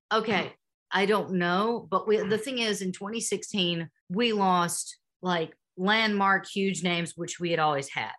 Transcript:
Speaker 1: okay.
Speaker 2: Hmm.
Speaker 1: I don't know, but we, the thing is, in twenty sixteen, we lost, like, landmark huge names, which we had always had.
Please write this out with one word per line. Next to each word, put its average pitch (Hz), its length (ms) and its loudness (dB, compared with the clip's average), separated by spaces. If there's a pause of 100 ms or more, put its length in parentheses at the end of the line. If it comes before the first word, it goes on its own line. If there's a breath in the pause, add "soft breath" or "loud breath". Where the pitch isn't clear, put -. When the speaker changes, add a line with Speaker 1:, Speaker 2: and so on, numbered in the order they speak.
(120)
Speaker 1:
okay. 208 320 2
Speaker 2:
Hmm. 131 40 -6 (480)
Speaker 1:
I 196 120 2
don't 196 260 2
know, 185 560 2
but 190 180 0
we, 214 100 4
the 202 200 0
thing 254 220 -4
is, 208 220 0
in 185 120 -4
twenty 214 260 -8
sixteen, 175 680 -2 (200)
we 220 220 0
lost, 185 640 0 (240)
like, 170 320 -2 (220)
landmark 196 720 2
huge 196 360 -2
names, 170 320 0
which 165 240 -8
we 175 100 -2
had 165 100 0
always 143 300 0
had. 110 300 -6